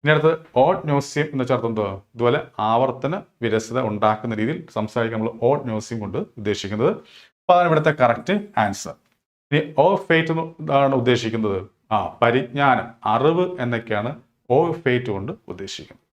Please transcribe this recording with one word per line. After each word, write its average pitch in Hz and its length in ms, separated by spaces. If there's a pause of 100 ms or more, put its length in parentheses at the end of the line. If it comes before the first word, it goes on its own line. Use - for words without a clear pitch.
ഇനി 147 120
അടുത്ത് 151 180 (320)
ഓഡ് 180 260
നോസിയം 147 420
എന്ന് 131 100
വെച്ചാൽ 127 140
അർത്ഥം 117 160
എന്തുവാ? 104 220 (220)
ഇതുപോലെ 123 240 (320)
ആവർത്തന 131 500 (200)
വിരസത 110 380 (100)
ഉണ്ടാക്കുന്ന 107 500
രീതിയിൽ 143 200 (160)
സംസാരിക്കാൻ 113 440
നമ്മൾ 113 140 (140)
ഓഡ് 143 220
നോസിയം 110 340
കൊണ്ട് 101 160 (200)
ഉദ്ദേശിക്കുന്നത്. 104 520
അപ്പൊ - 600
അതാണ് 175 160
ഇവിടുത്തെ 156 320
കറക്റ്റ് 117 340 (300)
ആൻസർ. 98 300 (560)
ഇനി 147 100 (240)
ഓ - 100
ഫേറ്റ് 165 380
എന്ന് 160 380 (100)
ആണ് 135 200
ഉദ്ദേശിക്കുന്നത്, 113 560 (380)
ആ, 104 40 (220)
പരിജ്ഞാനം, 120 680 (280)
അറിവ് 165 320 (180)
എന്നൊക്കെയാണ് 113 480 (360)
ഓ 127 100 (260)
ഫേറ്റ് 123 300
കൊണ്ട് 101 160 (160)
ഉദ്ദേശിക്കുന്നത്. - 580 (140)